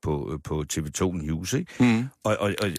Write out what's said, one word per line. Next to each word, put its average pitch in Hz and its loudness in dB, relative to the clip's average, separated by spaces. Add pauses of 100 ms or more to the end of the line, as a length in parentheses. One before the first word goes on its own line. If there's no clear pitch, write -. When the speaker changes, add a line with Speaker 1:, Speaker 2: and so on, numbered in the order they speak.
Speaker 1:
på, 73 -2
øh, 76 -6
på 76 -2
T - -4
V 76 -4
to 92 0
News, 80 -4
ikke? - -2
Speaker 2:
Mhm. 120 6 (200)
Speaker 1:
Og, 107 4
og, 101 2
og, 101 2